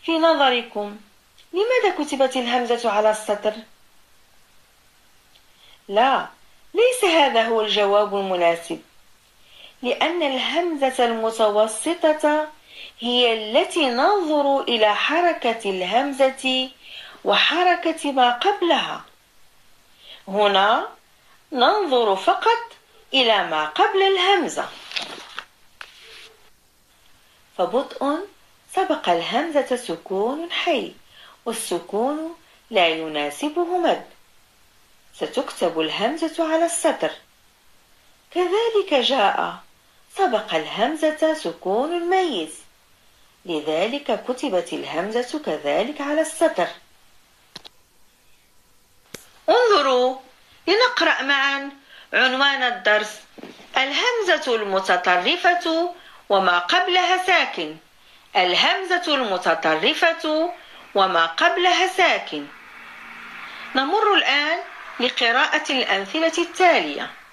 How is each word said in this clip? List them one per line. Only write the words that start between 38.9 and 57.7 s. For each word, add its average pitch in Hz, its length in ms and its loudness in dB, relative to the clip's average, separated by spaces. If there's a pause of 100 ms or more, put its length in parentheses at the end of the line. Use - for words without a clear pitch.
جاء 226 640 0 (600)
سبق 233 380 0
الهمزة 302 800 0
سكون 311 760 -2
ميت، 320 440 0 (920)
لذلك 185 840 -2
كتبت 233 460 -4
الهمزة 202 720 -4
كذلك 165 560 -2
على 294 200 -2
السطر. 311 460 0 (2750)
انظروا 285 680 4 (500)
لنقرأ 392 540 2
معاً 277 500 -2 (420)
عنوان 262 500 2
الدرس: 214 560 0 (580)
الهمزة 311 800 0
المتطرفة 247 1400 0 (340)
وما 185 300 4
قبلها 359 640 0
ساكن. 190 520 -2 (580)